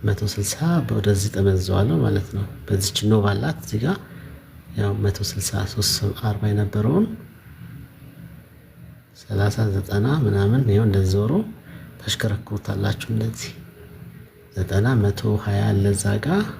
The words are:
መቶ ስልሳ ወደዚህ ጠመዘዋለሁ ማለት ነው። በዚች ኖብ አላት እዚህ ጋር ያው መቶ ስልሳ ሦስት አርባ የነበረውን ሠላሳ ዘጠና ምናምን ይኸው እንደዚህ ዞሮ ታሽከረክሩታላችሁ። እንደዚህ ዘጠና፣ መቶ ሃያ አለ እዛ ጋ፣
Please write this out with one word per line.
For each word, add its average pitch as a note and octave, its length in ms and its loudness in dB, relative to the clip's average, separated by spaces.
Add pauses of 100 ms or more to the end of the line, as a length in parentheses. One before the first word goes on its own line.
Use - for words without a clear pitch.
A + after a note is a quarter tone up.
መቶ G2+ 240 0
ስልሳ - 300 -2 (320)
ወደዚህ G2+ 420 2
ጠመዘዋለሁ G2 680 4
ማለት A2 320 2
ነው። G2+ 140 -4 (160)
በዚች - 440 -2
ኖብ G#2+ 220 6
አላት G#2+ 320 0
እዚህ - 220 -6
ጋር F3 180 0 (760)
ያው G2+ 220 0
መቶ G2+ 260 0
ስልሳ - 280 -4 (180)
ሦስት - 280 -2 (280)
አርባ G#2 200 0
የነበረውን G#2+ 600 2 (2000)
ሠላሳ G#2 420 0 (120)
ዘጠና G2+ 380 0 (120)
ምናምን G#2 440 2
ይኸው G#2+ 220 4
እንደዚህ F#2+ 260 4
ዞሮ G#2 220 2 (600)
ታሽከረክሩታላችሁ። G2+ 1120 -4
እንደዚህ A2 420 -2 (1000)
ዘጠና፣ G2 360 0 (100)
መቶ G2+ 240 2 (180)
ሃያ G2+ 240 0
አለ G2+ 240 4
እዛ G2+ 180 0 (140)
ጋ፣ E3 180 0 (220)